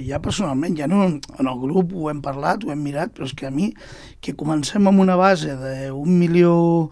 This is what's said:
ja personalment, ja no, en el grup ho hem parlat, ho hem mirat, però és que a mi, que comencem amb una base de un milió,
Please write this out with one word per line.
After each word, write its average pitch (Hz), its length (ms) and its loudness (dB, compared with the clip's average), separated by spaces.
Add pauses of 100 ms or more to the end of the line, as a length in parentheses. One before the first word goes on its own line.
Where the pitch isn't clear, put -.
ja 139 180 -4
personalment, 151 540 -2
ja 143 100 -4
no, 202 140 4 (100)
en 131 380 -4
el 123 100 -4
grup 175 320 0
ho 160 160 -4
hem 147 160 -6
parlat, 147 400 -4
ho 147 80 -6
hem 147 80 -6
mirat, 143 320 -6
però 135 160 -10
és 135 80 -14
que 135 80 -10
a 135 80 -8
mi, 175 140 0 (580)
que 160 80 -8
comencem 156 560 0
amb 196 160 6
una 185 160 4
base 165 320 2
de 135 400 -8
un 156 240 2
milió, 175 380 4 (360)